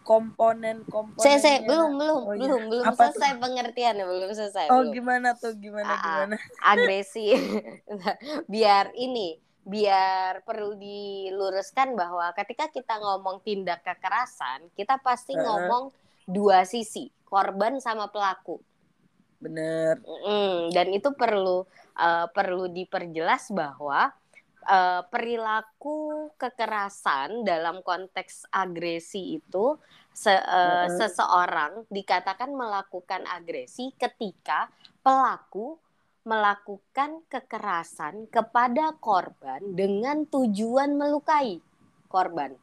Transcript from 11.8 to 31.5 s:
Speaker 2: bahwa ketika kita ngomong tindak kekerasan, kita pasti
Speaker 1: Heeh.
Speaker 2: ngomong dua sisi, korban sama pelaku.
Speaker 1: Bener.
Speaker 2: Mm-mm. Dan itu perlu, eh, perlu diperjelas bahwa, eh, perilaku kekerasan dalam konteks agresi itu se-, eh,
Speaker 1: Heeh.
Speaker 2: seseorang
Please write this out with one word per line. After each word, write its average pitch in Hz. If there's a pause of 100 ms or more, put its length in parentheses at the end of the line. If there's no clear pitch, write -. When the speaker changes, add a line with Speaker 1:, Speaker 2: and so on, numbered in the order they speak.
Speaker 2:
bahwa 175
ketika 208
kita 240
ngomong 190
tindak 190
kekerasan, 175
kita 254
pasti 254
Speaker 1:
Heeh. -
Speaker 2:
ngomong 220 (340)
dua 190
sisi, 214 (160)
korban 196
sama 220
pelaku. 190 (800)
Speaker 1:
Bener. 160
Speaker 2:
Mm-mm. 180
Dan 180
itu 202
perlu, 190 (320)
eh, 170
perlu 185
diperjelas 180
bahwa, 147 (500)
eh, 180
perilaku 240
kekerasan 202
dalam 170
konteks 185
agresi 175
itu 247 (320)
se-, 202
eh, 175
Speaker 1:
Heeh. 175
Speaker 2:
seseorang 180